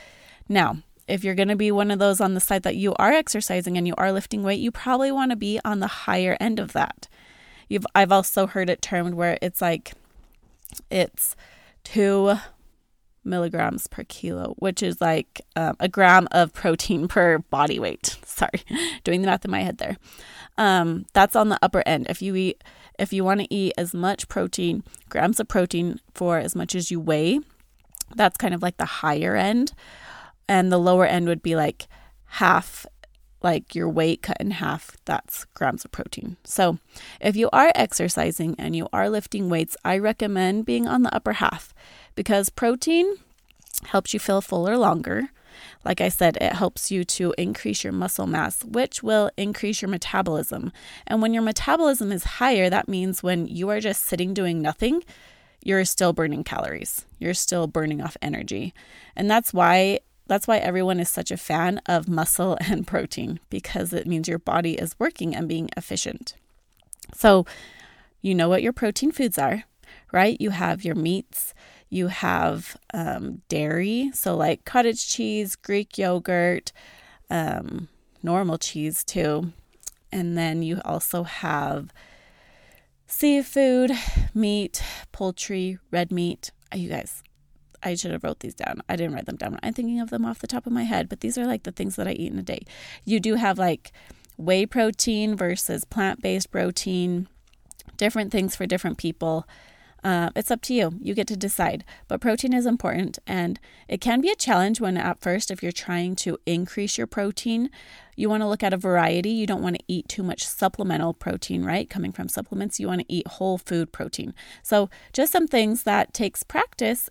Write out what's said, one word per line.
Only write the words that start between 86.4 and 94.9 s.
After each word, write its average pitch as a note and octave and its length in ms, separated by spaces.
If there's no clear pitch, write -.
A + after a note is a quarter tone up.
Uh, G#3 60
you F3 120
guys, - 340
I F3 140
should F3 160
have E3 120
wrote D3+ 180
these - 120
down. - 340
I F3 80
didn't E3 200
write - 100
them - 120
down. - 260
I'm A3+ 100
thinking A#3 260
of A3+ 120
them A#3 140
off A#3 120
the - 80
top B3 220
of A#3+ 60
my A#3+ 100
head, G#3 260
but - 120
these A#3+ 180
are, A#3+ 80
like, A3+ 160
the F#3 80
things F#3+ 240
that F#3 120
I F#3+ 40
eat - 200
in - 60
a G3 60
day. - 220
You G#3+ 160
do G#3+ 140
have, G#3 240
like, F3+ 360
whey F#3 300
protein G#3+ 680